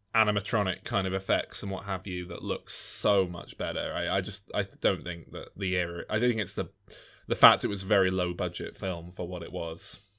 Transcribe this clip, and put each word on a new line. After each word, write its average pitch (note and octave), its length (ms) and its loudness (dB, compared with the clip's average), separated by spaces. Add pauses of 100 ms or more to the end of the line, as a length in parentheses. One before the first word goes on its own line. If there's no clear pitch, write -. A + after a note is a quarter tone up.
(140)
animatronic G#2 720 0
kind F#2+ 240 0
of F#2 60 0
effects F#2+ 500 -2
and G2 80 -4
what F#2+ 140 -6
have F#2+ 200 -4
you F2+ 200 -6
that F2 180 -10
look G2 260 -4
so - 560 2
much F2 320 -8
better. E2 380 -4
I, F2 220 -2
I G2+ 40 2
just, - 320 -8
I G2+ 140 -2 (140)
don't F#2 240 0
think E2+ 260 -10
that - 240 -10
the F#2 220 -2
era, E2+ 320 -4
I A2 100 0
think A#2 220 2
it's F2+ 140 -8
the, F2+ 140 -2 (580)
the A2 80 -2
fact A2+ 280 10
it A2+ 60 0
was G2 140 -4
a - 20 -6
very F#2+ 260 6
low F2+ 220 0
budget F2 420 -4
film F2+ 380 -6
for F2+ 120 -4
what F2 180 -6
it E2 100 -8
was. E2 480 -6 (180)